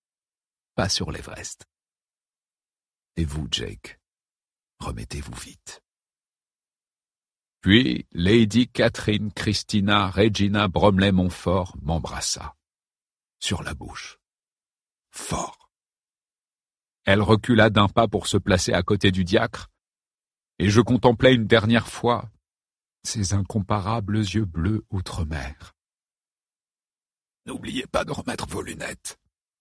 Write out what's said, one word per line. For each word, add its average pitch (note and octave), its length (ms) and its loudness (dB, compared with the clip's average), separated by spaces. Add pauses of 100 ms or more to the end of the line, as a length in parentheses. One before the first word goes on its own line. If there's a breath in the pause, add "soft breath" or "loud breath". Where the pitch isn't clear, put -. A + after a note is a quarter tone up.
(760)
pas F#2+ 120 0
sur F2 220 -4
l'Everest. - 560 -14 (1500)
Et E2 100 0
vous, C#2+ 240 -6
Jake, - 500 -10 (800)
remettez-vous - 540 -10
vite. - 480 -18 (1800)
Puis G#2+ 520 4
Lady A2 560 4
Catherine G#2+ 600 -2
Christina G2+ 800 0
Regina G2+ 600 2
Bromley-Montfort F#2 1120 2
m'embrassa. D2+ 720 -6 (840)
Sur D2+ 220 -4
la D#2 120 -8
bouche. - 440 -16 (920)
Fort. - 600 -10 (1300)
Elle G2 160 4
recula G#2+ 480 4
d'un G2+ 200 4
pas A#2 200 2
pour G2 180 -4
se G#2 120 0
placer G2 340 2
à F2+ 100 2
côté G2+ 300 2
du F#2 100 0
diacre, A2 480 -2 (880)
et G2 120 2
je G#2 100 6
contemplai B2 540 4
une A2+ 120 0
dernière A2+ 420 4
fois A#2 420 -4 (720)
ces G2+ 320 -4
incomparables G#2 840 -2
yeux G#2+ 260 -2
bleus F2+ 460 -2
outre-mer. « D2+ 840 -8 (1700)
N'oubliez - 400 -8
pas - 180 -2
de - 80 -8
remettre - 340 -6
vos - 160 -6
lunettes », - 560 -12 (420)